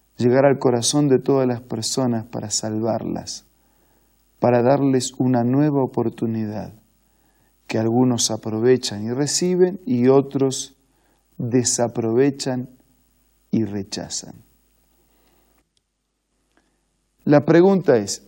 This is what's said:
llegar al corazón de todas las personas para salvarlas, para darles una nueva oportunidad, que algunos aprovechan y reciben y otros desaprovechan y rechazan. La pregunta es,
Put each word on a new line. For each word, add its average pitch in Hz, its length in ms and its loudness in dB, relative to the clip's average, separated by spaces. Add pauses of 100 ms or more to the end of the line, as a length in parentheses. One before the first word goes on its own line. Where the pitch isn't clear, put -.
(160)
llegar 120 280 4
al 139 140 4
corazón 139 500 0
de 127 120 4
todas 135 260 0
las 120 160 -4
personas 113 640 -4
para 110 240 -10
salvarlas, 107 960 -6 (960)
para 120 220 2
darles 131 560 0
una 127 260 0
nueva 139 380 2
oportunidad, 110 920 -4 (960)
que 117 100 -2
algunos 117 540 0
aprovechan 110 720 -2
y 117 80 -6
reciben 180 720 0
y 123 220 2
otros 135 680 0 (600)
desaprovechan 123 1300 -2 (840)
y 110 120 0
rechazan. - 720 -10 (3000)
La 147 200 4
pregunta 165 520 4
es, 101 320 -4